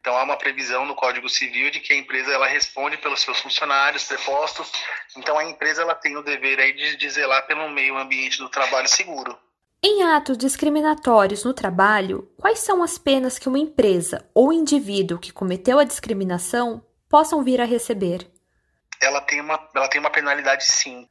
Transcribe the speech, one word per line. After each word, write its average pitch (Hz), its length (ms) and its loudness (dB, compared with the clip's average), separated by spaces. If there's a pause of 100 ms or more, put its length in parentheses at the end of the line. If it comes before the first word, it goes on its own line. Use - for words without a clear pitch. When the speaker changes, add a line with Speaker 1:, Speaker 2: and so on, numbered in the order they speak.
Speaker 1:
Então, 123 160 -2
há 131 60 2
uma 139 140 0
previsão 135 500 -4
no 143 80 -8
Código 123 340 -2
Civil 127 420 -2
de 143 100 -8
que - 120 -2
a 139 40 2
empresa 135 360 -4
ela 135 140 2
responde 139 520 -2
pelos 143 220 -2
seus 127 200 -2
funcionários, 143 640 0
prepostos. - 680 -4 (460)
Então, 127 220 -2
a 156 60 -2
empresa 156 380 -4
ela 165 120 0
tem 147 220 -6
o 147 60 -10
dever 135 380 -2
aí 135 120 4
de, 143 240 -4
de 143 140 -4
zelar 135 360 2
pelo 156 220 -2
meio 135 280 -2
ambiente 131 420 -4
do 131 100 -10
trabalho 131 400 0
seguro. 135 480 -4 (480)
Speaker 2:
Em 403 200 4
atos 294 340 2
discriminatórios 269 1040 2
no 254 100 -2
trabalho, 190 840 0
quais 440 220 2
são 359 240 2
as 330 120 -4
penas 262 440 0
que - 80 -4
uma 262 100 0
empresa 214 760 0
ou 269 200 6
indivíduo 202 680 0
que - 140 -14
cometeu 190 480 2
a 294 40 8
discriminação 220 1000 -4 (220)
possam 302 340 6
vir 254 180 2
a 240 40 2
receber? 208 680 -2 (680)
Speaker 1:
Ela 139 200 2
tem 147 200 -4
uma, 156 340 -6
ela 135 140 0
tem 147 120 -2
uma 147 100 0
penalidade, 143 540 0
sim, 123 460 -2